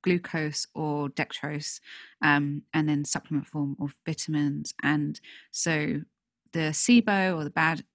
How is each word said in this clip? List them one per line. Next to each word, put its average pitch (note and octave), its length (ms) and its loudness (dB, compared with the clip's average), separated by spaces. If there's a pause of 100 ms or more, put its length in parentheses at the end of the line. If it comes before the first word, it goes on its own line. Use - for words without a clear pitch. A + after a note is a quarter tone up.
glucose E3+ 680 0
or D3 360 -2
dextrose, - 680 -6 (440)
um, C#3+ 400 4 (100)
and D3+ 160 2
then D3 160 0
supplement D3 420 -4
form C#3+ 320 -4
of C#3+ 240 -6
vitamins. D3 800 -2
And D3 380 0 (320)
so D#3 500 -2 (520)
the D#3 200 0
sibo G3 640 4
or D3+ 60 -2
the D3 80 -6
bad D#3+ 440 0